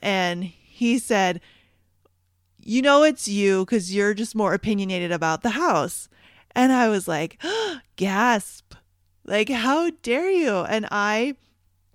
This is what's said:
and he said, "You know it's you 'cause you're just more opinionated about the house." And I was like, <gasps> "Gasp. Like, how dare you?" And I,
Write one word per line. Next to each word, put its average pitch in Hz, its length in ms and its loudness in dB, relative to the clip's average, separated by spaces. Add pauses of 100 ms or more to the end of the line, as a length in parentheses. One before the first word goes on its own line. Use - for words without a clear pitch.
and 185 420 -2
he 233 540 -4
said, 190 420 0 (1200)
"You 247 220 -2
know 285 200 6
it's 311 240 2
you 196 380 2
'cause 185 280 -2
you're 202 220 2
just 214 200 -6
more 196 200 0
opinionated 190 580 -2
about 160 300 -2
the 240 80 0
house." 214 580 0 (460)
And 254 180 4
I 247 160 4
was 196 200 -2
like, 156 340 -4 (240)
<gasps> 302 300 -12
"Gasp. 202 800 -2 (500)
Like, 208 240 -2
how 277 420 0 (120)
dare 294 280 -2
you?" 294 300 2
And 214 300 -2
I, 220 460 -2 (580)